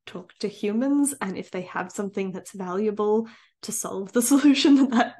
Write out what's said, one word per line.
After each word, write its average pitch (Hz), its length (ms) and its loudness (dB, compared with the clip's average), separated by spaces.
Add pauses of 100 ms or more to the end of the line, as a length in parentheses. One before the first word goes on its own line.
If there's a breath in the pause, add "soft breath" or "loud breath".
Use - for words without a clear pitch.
talk - 320 -18
to 208 100 -6
humans. 269 720 -2
And 190 160 -6
if - 140 -14
they 185 120 -10
have 180 280 -10
something 196 420 -8
that's 180 200 -14
valuable 208 760 -2 (340 loud breath)
to 220 100 -12
solve 190 400 -10
the 240 100 2
<laughs> - 100 -2
solution 277 440 6
that, 254 140 4
that, 226 300 0